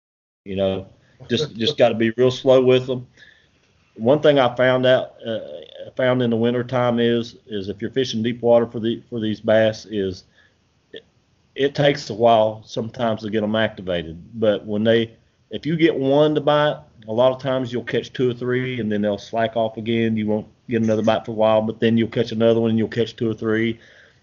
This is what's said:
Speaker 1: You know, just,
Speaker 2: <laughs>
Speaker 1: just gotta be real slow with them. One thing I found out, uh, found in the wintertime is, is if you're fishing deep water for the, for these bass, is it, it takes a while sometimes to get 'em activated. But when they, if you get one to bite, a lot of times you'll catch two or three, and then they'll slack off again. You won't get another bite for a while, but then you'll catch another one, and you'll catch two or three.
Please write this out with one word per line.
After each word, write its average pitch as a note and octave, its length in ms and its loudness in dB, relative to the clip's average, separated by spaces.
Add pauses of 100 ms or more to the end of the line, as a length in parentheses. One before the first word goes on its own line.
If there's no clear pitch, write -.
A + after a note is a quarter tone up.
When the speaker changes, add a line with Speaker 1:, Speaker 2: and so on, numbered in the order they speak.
(460)
Speaker 1:
You G2 100 -10
know, F#2+ 320 -2 (420)
just, A#2 260 -2
Speaker 2:
<laughs> - 20 -14
Speaker 1:
just A2+ 200 -2
gotta A#2 180 4
be A2+ 160 0
real B2+ 200 2
slow C3 320 4
with B2+ 240 4
them. B2+ 200 -8 (880)
One C3+ 260 2
thing D3 180 6
I B2 160 2
found B2+ 300 2
out, B2+ 300 2 (100)
uh, A2 140 -6 (560)
found B2+ 260 2
in A#2+ 80 0
the A#2 80 0
wintertime B2 600 0
is, A#2 380 0 (100)
is G2+ 220 -8
if G2+ 120 -8
you're A2 100 -8
fishing B2+ 300 -4
deep A#2+ 200 -4
water A#2 260 4
for A#2+ 120 -10
the, A2+ 300 -4
for A#2+ 100 -8
these G#2+ 220 -4
bass, A2 480 2
is F#2+ 360 -6 (680)
it, - 100 -18 (520)
it C#3 200 -2
takes D3 340 0
a A2 40 -6
while A2 520 2
sometimes A2+ 580 -6
to G#2+ 60 -8
get G#2+ 140 -2
'em G#2+ 120 -2
activated. F2+ 840 -4
But G#2 260 0
when G#2+ 180 -4
they, A2+ 320 2 (340)
if G#2+ 160 -10
you D#3+ 100 -2
get D#3+ 220 2
one D3 380 2
to C#3+ 60 -2
bite, D3 380 2 (280)
a A2 60 -6
lot B2+ 180 4
of B2+ 100 -6
times C3 320 -4
you'll A#2 120 -4
catch - 280 -6
two B2+ 160 0
or A#2+ 40 -4
three, B2+ 460 -4
and G#2+ 120 -4
then G#2 100 -2
they'll G#2 160 -2
slack A2+ 380 -4
off A2+ 220 -2
again. A2+ 400 0
You G#2+ 100 -2
won't G#2+ 200 -2 (220)
get A2+ 140 0
another A2 200 0
bite A2 220 0
for A#2+ 60 -10
a A2 40 -8
while, A2 260 4
but A2+ 180 -4
then A2+ 180 2
you'll A2+ 120 2
catch A#2 220 -2
another A2+ 280 4
one, A2+ 120 2
and A2+ 60 0
you'll G#2+ 120 0
catch A2+ 260 -4
two A2+ 160 -2
or - 20 -4
three. A2+ 460 -2 (420)